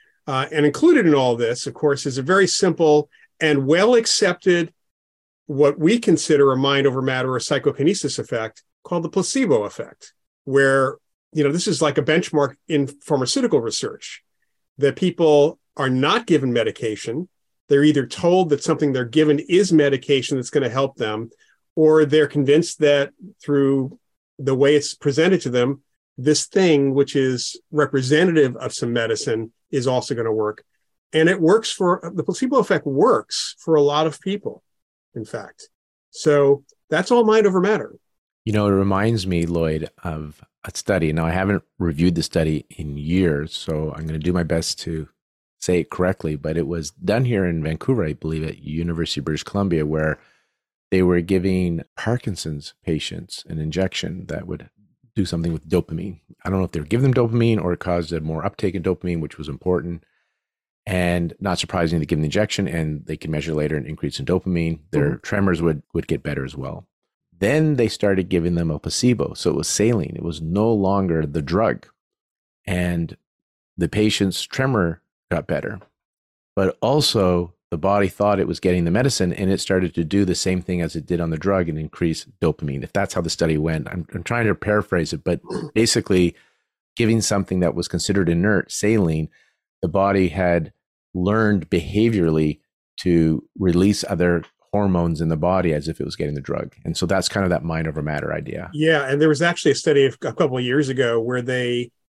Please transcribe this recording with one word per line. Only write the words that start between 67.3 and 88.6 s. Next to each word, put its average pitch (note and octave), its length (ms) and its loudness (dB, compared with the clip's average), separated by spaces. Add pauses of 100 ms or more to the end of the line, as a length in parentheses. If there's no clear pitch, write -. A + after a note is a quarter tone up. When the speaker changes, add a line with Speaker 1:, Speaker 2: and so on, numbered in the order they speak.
Speaker 2:
Then D3 380 2
they A#2 120 2
started F#2+ 420 0
giving F2 240 0
them E2 160 0
a D2 80 -4
placebo. - 560 0
So - 160 -2
it C#2 60 0
was E2 120 -4
saline. G#2+ 480 0
It C2+ 60 -12
was D#2+ 180 -6
no G2 320 0
longer F#2+ 540 0
the D2 160 -4
drug. F2 440 -2 (800)
And F2 500 -4 (600)
the F2 140 -2
patient's G2+ 520 0
tremor G#2+ 600 -2 (280)
got E2 160 -4
better, E2+ 320 -6 (800)
but F#2+ 260 0
also G2 720 2 (160)
the E2+ 80 -6
body G2 300 2
thought G2+ 320 0
it C#2+ 80 -2
was E2+ 100 -6
getting F2+ 260 2
the E2+ 60 0
medicine G#2+ 420 0
and F#2+ 160 -2
it F#2+ 120 0
started F#2 340 0
to F2 80 -2
do G2 220 0
the F2+ 100 0
same F#2 260 -2
thing F2+ 200 -4
as E2 160 -6
it D#2 100 -8
did E2+ 140 -2
on E2 100 -4
the D#2+ 80 -4
drug F#2 300 0
and D#2 100 -6
increase D#2+ 480 -4 (160)
dopamine, C#2+ 400 -2
if - 100 -12
that's F#2 220 -2
how F2+ 60 -2
the E2 100 -4
study D#2+ 260 0
went. D#2 320 -2
I'm, F2 240 -10
I'm F2+ 120 -10
trying A#2 220 -2
to G2 100 2
paraphrase G2 560 -2
it, D#2 100 -8
but E2+ 180 -2 (160)
<clears throat> - 180 -10
basically G2 600 2 (600)
giving A2+ 240 2
something G2 400 -2
that E2+ 160 0
was F2 100 -4
considered F2+ 420 0
inert, F2+ 440 0